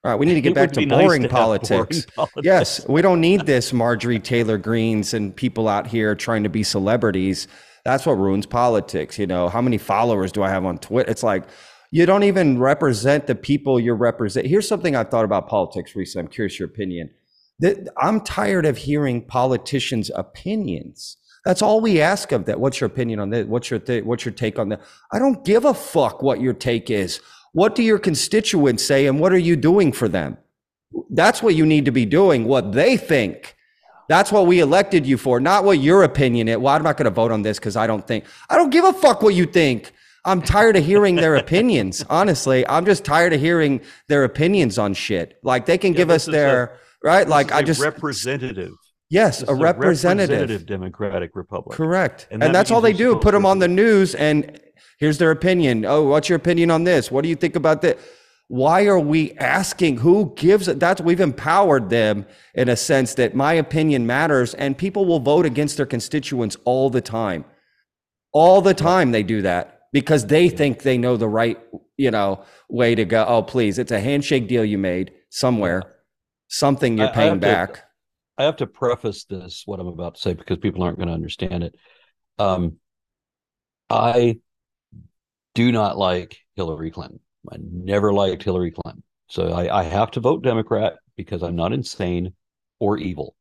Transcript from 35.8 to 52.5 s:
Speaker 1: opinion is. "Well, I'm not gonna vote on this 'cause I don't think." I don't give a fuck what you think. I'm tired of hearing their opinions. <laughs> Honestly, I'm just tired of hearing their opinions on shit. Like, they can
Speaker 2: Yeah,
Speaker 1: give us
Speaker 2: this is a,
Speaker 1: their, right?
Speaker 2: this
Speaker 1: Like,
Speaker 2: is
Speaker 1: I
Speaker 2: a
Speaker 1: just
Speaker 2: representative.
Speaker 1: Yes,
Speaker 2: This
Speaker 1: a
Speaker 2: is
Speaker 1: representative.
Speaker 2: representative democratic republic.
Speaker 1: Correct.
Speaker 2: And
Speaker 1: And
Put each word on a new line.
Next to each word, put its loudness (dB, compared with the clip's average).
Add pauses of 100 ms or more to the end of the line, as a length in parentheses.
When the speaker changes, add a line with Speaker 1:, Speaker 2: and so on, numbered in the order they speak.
Speaker 1:
opinion 2
is. 0
"Well, 2
I'm 2
not 0
gonna 0
vote 0
on -2
this -4
'cause -6
I 0
don't -4
think." -4 (260)
I 2
don't 4
give 4
a 6
fuck 2
what 6
you 2
think. 0 (320)
I'm 0
tired 4
of 4
hearing 4
their 4
opinions. 0
<laughs> -10
Honestly, 2
I'm 0
just 2
tired 2
of 0
hearing 0 (260)
their 4
opinions 0
on 0
shit. -6
Like, 0
they 2
can 0
Speaker 2:
Yeah, 0
Speaker 1:
give 2
us 4
Speaker 2:
this -10
is -
a, -4
Speaker 1:
their, 0 (260)
right? 4
Speaker 2:
this -2
Speaker 1:
Like, 4
Speaker 2:
is -4
Speaker 1:
I 2
Speaker 2:
a 0
Speaker 1:
just -2
Speaker 2:
representative. -6 (380)
Speaker 1:
Yes, 2
Speaker 2:
This -6
Speaker 1:
a 2
Speaker 2:
is 0
Speaker 1:
representative. 2
Speaker 2:
representative -2
democratic -6
republic. -12
Speaker 1:
Correct. -2
Speaker 2:
And -4
Speaker 1:
And 4